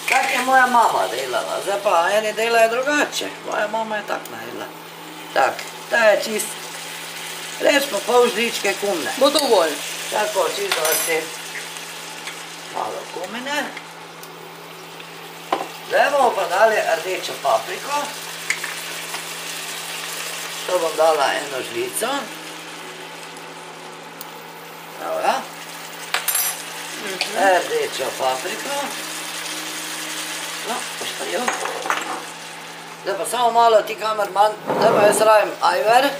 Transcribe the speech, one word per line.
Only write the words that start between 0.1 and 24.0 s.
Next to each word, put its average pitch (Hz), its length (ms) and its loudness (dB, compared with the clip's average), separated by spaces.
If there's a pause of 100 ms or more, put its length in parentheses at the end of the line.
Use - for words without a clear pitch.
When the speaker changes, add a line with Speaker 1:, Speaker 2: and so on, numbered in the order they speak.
Speaker 1:
je 247 100 0
moja 254 260 8
mama 240 420 6
delala, 113 520 -2
zdaj 202 200 -2
pa 185 300 4
eni 214 240 2
delajo 226 360 6
drugače. 262 580 0 (160)
Moja 214 240 -2
mama 220 280 -2
je 202 80 -4
tak - 240 -4
naredila. 113 380 -10 (640)
Tak, 123 240 2 (340)
to - 100 -2
je 214 240 6
čist, 214 260 -2 (1080)
recimo 269 420 4
pol 240 280 6
žličke 208 460 0
kumine. 185 400 -2
Speaker 2:
Bo 269 160 6
dovolj. 240 420 4 (360)
Speaker 1:
Tako, 208 420 0
čisto 196 300 -2
dosti. 156 400 2 (1500)
Malo - 400 -6
kumine. 247 540 -4 (2250)
Zdaj 247 260 4
bomo 269 220 6
pa 190 140 0
dali 208 300 6 (180)
rdečo 165 420 -4
papriko. - 600 0 (2750)
To 180 160 2
bom 165 140 0
dala 156 380 6
eno 135 320 -2
žlico. 120 440 -2 (2750)